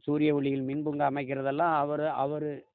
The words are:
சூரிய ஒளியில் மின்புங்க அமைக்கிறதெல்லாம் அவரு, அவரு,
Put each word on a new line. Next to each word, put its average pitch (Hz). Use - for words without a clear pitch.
சூரிய 151
ஒளியில் 139
மின்புங்க 147
அமைக்கிறதெல்லாம் 139
அவரு, 147
அவரு, 143